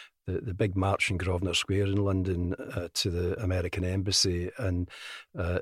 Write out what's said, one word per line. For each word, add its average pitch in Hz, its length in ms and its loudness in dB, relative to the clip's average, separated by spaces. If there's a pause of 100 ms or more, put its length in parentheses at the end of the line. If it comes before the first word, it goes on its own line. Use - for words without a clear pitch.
(260)
the, 92 140 -2
the - 140 -4
big 95 220 2
march 95 360 2
in 92 60 0
Grosvenor 87 360 0
Square 98 340 2
in 98 180 0
London, 92 480 0
uh, - 400 -6
to - 160 0
the 87 320 0
American 92 420 0
embassy, 92 760 2
and, 90 320 0 (480)
uh, 90 240 0